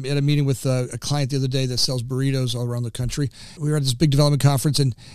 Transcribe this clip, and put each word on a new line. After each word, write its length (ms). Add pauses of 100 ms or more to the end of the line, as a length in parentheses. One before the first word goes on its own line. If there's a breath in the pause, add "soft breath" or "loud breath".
at 100
a 40
meeting 240
with, 220
uh, 260
a 60
client 320
the 60
other 100
day 180
that 140
sells 240
burritos 500
all 100
around 200
the 80
country. 400 (280 loud breath)
We 120
were 60
at 40
this 140
big 160
development 320
conference, 340
and, 180 (200 loud breath)